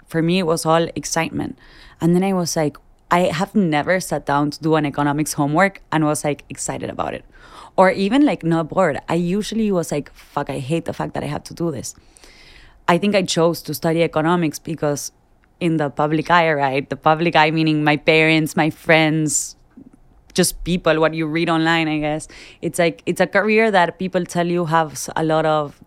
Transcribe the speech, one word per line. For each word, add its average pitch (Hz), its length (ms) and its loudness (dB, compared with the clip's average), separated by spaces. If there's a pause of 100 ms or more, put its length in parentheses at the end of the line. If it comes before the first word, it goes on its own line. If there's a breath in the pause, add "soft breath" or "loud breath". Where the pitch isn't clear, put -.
For 165 140 -2
me, 170 180 2
it 185 80 0
was 160 200 0
all 165 280 2
excitement. - 640 -6 (400 loud breath)
And 170 160 4
then 180 80 4
I 196 120 0
was 175 220 -2
like, 151 200 -2 (340)
I 175 100 4 (120)
have 170 220 -4
never 175 460 2
sat 151 260 -6
down 143 240 0
to - 100 -10
do 156 140 0
an 151 100 2
economics 147 480 -2
homework 160 480 0 (100)
and 156 140 0
was, 151 200 0
like, 147 260 -4
excited 131 400 -8
about - 240 -6
it. - 100 -12 (500 loud breath)
Or 190 160 6
even, 202 360 2
like, 180 180 -2
not 165 240 0
bored. 165 300 0 (100)
I 156 60 -2
usually 202 580 -2
was 170 180 -2
like, 147 220 -6
"Fuck, - 380 -8
I 139 80 -8
hate 156 260 -4
the - 80 -6
fact - 220 -8
that 139 100 -6
I - 20 -6
have 143 180 -8
to - 100 -18
do 170 160 -6
this." 123 240 -10 (920 loud breath)
I 175 120 4
think 202 160 0
I 190 80 2
chose 170 400 0
to 156 100 -8
study 165 300 0
economics 160 560 0
because 147 520 -6 (480)
in 165 200 0
the 147 100 0
public 151 420 -2
eye, 165 220 4
right? 139 380 -2
The 139 60 -8
public 156 380 2
eye 156 160 4
meaning 156 320 0
my 151 140 2
parents, 160 600 2
my 160 120 2
friends, 156 880 0 (800)
just - 300 0
people, 165 360 0
what 160 140 2
you 160 120 -4
read 165 220 -2
online, 165 400 2
I 151 100 -2
guess. 151 300 -4 (320 loud breath)
It's 165 180 -6
like, 170 280 0
it's 185 160 0
a 180 40 0
career 214 440 2
that 175 280 2
people 185 260 -4
tell 175 220 -2
you 175 200 -2
has 156 500 -2
a 160 80 -2
lot 156 220 2
of 151 400 -2